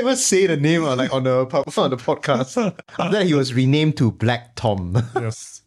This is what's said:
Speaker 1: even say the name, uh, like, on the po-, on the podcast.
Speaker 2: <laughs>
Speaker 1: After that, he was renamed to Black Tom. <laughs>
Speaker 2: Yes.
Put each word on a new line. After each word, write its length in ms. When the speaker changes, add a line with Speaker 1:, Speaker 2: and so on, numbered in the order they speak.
Speaker 1:
even 140
say 300
the 120
name, 260
uh, 120
like, 180
on 100
the 220
po-, 180
on 120
the 60
podcast. 600
Speaker 2:
<laughs> 100
Speaker 1:
After 140
that, 140
he 60
was 220
renamed 440
to 120
Black 440
Tom. 540
<laughs> 60
Speaker 2:
Yes. 520